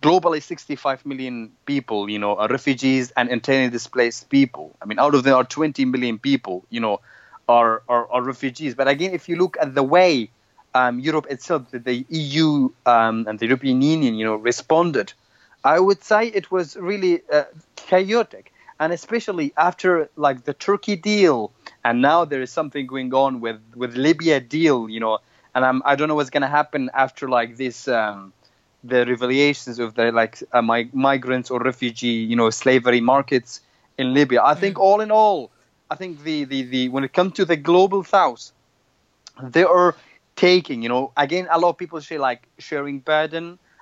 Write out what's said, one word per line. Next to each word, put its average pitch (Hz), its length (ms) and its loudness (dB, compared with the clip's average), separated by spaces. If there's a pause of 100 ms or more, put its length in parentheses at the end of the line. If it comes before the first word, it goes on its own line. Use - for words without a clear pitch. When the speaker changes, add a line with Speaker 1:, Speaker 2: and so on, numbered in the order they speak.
Speaker 1:
Globally, 160 400 2
sixty-five 143 640 -8
million 127 440 -10 (140)
people, 113 460 -4
you 107 80 -6
know, 104 160 0
are 104 120 -2
refugees 131 720 0
and 123 120 -2
internally 127 420 0
displaced 120 580 -4
people. 123 500 0
I 95 60 -16
mean, 107 140 -8
out 143 160 4
of 127 80 4
them 135 100 4
are 127 120 4
twenty 143 400 -4
million 123 340 -4
people, 127 500 -4
you 117 100 -8
know, 107 200 -4 (480)
are, 117 420 4
are, 120 220 0
are 123 100 0
refugees. 131 540 -8
But 135 120 0
again, 160 260 -2
if - 140 -8
you 170 100 -4
look 180 220 -2
at 139 140 -4
the 139 100 0
way 151 460 2 (440)
um, 123 260 0
Europe 151 300 -2
itself, 143 420 -6
the, 123 80 -10
the 123 300 -6
E 160 100 -4
U, 147 540 0 (120)
um, 113 420 2
and 107 120 -8
the 117 60 -4
European 127 360 0
Union, 143 340 0
you 110 100 -4
know, 110 100 -2
responded, 120 800 0 (500)
I 156 160 4
would 196 240 2
say 220 240 0
it 208 240 -6
was 180 240 -4
really, 185 460 -2 (100)
uh, 147 140 2 (300)
chaotic. 190 760 -2 (280)
And 160 120 -2
especially 175 640 -6
after, 170 640 0
like, 139 260 0
the 143 100 -6
Turkey 202 440 -2
deal, 165 540 2 (340)
and 120 160 0
now 160 240 4
there 143 160 -6
is 123 100 -8
something 147 360 -6
going 131 260 -8
on 131 260 2
with, 113 220 -8 (140)
with 120 200 -8
Libya 151 440 2
deal, 127 500 0
you 110 100 -10
know, 110 200 -2 (340)
and 127 100 0
I'm, 131 220 2
I 139 100 2
don't 147 120 -2
know 151 80 0
what's 147 160 -2
gonna 139 180 -2
happen 147 440 -2
after, 135 360 -4
like, 117 260 -2
this, 127 320 -8
um, 104 460 -4 (500)
the 123 220 2
revelations 127 720 0
of 113 140 -4
the, 117 180 2
like, 113 300 0 (100)
uh, 123 100 4
mi-, 117 300 0
migrants 131 600 -2
or 123 80 -2
refugee, 120 640 -4
you 113 100 -2
know, 117 140 2
slavery 123 500 2
markets 131 640 0 (360)
in 127 160 -2
Libya. 127 300 4
I 147 120 4
think 190 220 -4
Speaker 2:
Mm. 196 40 0
Speaker 1:
all 202 200 4
in 214 100 -2
all, 208 400 2 (380)
I 156 60 -6
think 165 280 -14
the, 151 200 -4
the, 135 200 -4
the, 127 260 -2
when 135 140 -4
it 131 100 -8
comes 185 200 0
to 190 120 0
the 160 100 0
global 180 480 2
south, 160 480 0 (920)
they 135 220 2
are 180 320 4 (400)
taking, 175 460 2
you 117 80 -4
know, 127 260 -2
again, 160 340 -2
a 165 100 2
lot 175 100 4
of 165 80 -6
people 165 240 -12
say, 156 160 -12
like, 131 240 -2 (160)
sharing 143 420 -8
burden. 160 600 -4 (220)